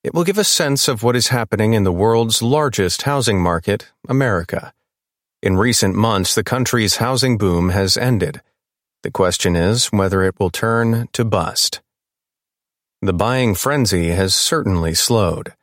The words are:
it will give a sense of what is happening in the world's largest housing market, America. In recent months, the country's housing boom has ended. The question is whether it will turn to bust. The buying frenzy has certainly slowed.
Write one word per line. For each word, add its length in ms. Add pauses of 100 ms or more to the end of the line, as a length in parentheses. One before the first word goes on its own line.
it 80
will 120
give 120
a 80
sense 420
of 160
what 140
is 120
happening 440
in 120
the 60
world's 520
largest 600
housing 380
market, 500 (160)
America. 680 (680)
In 140
recent 380
months, 400
the 100
country's 520
housing 420
boom 320
has 260
ended. 460 (600)
The 80
question 460
is 300
whether 360
it 160
will 120
turn 640
to 100
bust. 560 (1200)
The 140
buying 400
frenzy 560
has 240
certainly 580
slowed. 720